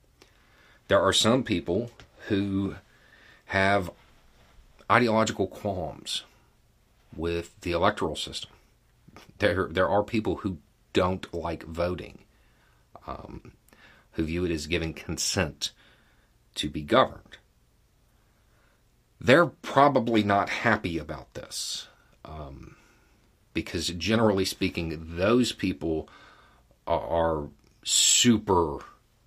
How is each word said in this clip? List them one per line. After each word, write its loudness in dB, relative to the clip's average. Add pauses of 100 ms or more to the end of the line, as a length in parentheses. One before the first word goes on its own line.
(880)
There 6
are 4
some 4
people -2 (380)
who 0 (680)
have 2 (1000)
ideological 2
qualms -8 (920)
with -6
the -4
electoral 0
system. -10 (880)
There, 0
there 0
are 2
people -4
who -6 (340)
don't 0
like -8
voting, -6 (840)
um, -14 (600)
who -4
view -4
it -2
as -6
giving -4
consent -4 (840)
to -4
be -8
governed. 2 (1800)
They're 6
probably 4
not 2
happy 0
about -12
this, -10 (360)
um, -14 (760)
because -6
generally 2
speaking, -4
those 2
people -4 (800)
are, 0
are 0 (360)
super, 4 (480)